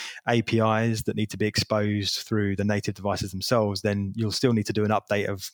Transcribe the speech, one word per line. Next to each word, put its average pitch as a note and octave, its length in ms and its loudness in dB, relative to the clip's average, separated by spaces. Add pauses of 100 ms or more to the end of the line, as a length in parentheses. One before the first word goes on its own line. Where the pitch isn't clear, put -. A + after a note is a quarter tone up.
(280)
A A#2+ 140 4
P A2+ 180 0
Is A2 440 2
that G#2+ 120 -2
need G#2+ 140 -2
to - 80 -8
be G#2+ 80 0
exposed G#2 800 0
through G2+ 300 0
the G2+ 80 0
native G#2 300 0
devices G2 360 -4
themselves, G2+ 520 0
then G2+ 320 -2
you'll A2 160 -2
still A#2+ 220 2
need G#2+ 120 2
to - 80 -2
do G#2+ 100 0
an G#2 80 2
update G#2 380 0
of F#2+ 240 -6